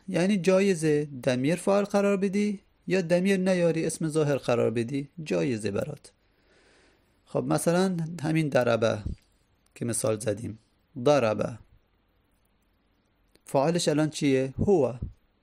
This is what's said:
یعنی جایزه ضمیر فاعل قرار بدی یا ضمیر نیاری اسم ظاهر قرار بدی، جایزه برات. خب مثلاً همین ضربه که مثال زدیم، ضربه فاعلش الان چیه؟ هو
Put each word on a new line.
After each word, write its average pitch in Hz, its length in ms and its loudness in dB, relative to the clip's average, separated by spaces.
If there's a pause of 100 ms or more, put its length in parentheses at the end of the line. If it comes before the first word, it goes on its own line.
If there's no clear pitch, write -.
یعنی 190 300 0
جایزه 165 680 2 (180)
ضمیر 131 300 0
فاعل 202 280 0
قرار 202 340 0
بدی 202 420 -2 (280)
یا 185 140 0
ضمیر 180 360 2
نیاری 175 480 0
اسم 165 220 -4
ظاهر 147 300 2
قرار 117 340 2
بدی، 120 380 -4 (140)
جایزه 135 480 -2
برات. - 400 -6 (1120)
خب 135 180 -4
مثلاً 170 540 0 (240)
همین 160 280 0
ضربه 113 540 0 (720)
که - 100 -8
مثال 110 340 -2
زدیم، 107 400 -6 (460)
ضربه 117 540 2 (1900)
فاعلش 160 420 0
الان 151 220 2
چیه؟ 135 480 0
هو 143 360 2 (500)